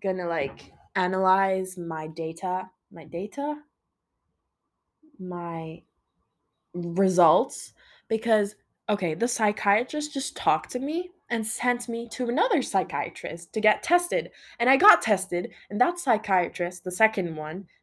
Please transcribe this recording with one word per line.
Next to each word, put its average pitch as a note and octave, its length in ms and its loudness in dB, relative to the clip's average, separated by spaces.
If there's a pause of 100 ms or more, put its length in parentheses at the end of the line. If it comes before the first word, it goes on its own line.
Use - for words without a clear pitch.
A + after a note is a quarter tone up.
gonna, F#3 260 -2
like, D3+ 460 -4 (220)
analyze F#3+ 800 2
my D#3+ 300 -6
data, E3 640 -4 (220)
my E3 140 -14
data? G#3+ 500 -6 (1600)
My E3+ 640 -8 (920)
results, F3 1000 2 (340)
because, A3 480 0 (340)
okay, G3 240 0
the G#3 140 -2
psychiatrist A3+ 840 0
just - 220 -6
talked - 360 0
to B3 80 -4
me D#4+ 300 -4 (200)
and A3+ 160 -2
sent B3 440 -2
me A#3 200 -6
to A#3+ 200 -4
another E4 320 2
psychiatrist - 920 -4
to G#3+ 80 -2
get G#3+ 220 4
tested, B3+ 480 0 (280)
and A#3 100 2
I C4+ 80 6
got F#4 240 6
tested, F#3+ 500 0 (180)
and G#3 120 -4
that F4 180 2
psychiatrist, F#3 840 0
the F#3 80 -4
second F#3 440 2
one, D#3 320 -8 (160)